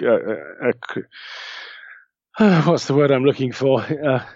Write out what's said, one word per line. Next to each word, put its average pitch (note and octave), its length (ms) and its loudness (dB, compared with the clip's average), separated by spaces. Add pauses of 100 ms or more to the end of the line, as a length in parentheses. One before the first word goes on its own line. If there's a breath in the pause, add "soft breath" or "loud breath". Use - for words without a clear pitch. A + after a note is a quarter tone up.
a, A#2 100 4 (540)
a, - 20 2 (1700 loud breath)
a, F#3 220 4
<sighs> D3 80 2
what's D#3 180 2
the C#3 60 0
word C#3+ 180 4
I'm C3 140 2
looking C3 260 0
for? C3 300 0
A, C#3+ 540 -2